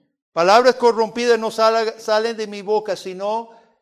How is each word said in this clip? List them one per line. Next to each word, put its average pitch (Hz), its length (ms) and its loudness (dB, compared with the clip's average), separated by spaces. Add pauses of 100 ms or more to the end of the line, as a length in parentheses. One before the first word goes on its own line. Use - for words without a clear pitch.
(340)
"Palabras 220 400 4
corrompidas 233 640 0
no 220 140 -6
sal-, 220 480 0
salen 220 360 -2
de 214 120 -8
mi 202 160 -12
boca, 208 320 -4
sino 202 560 -8 (300)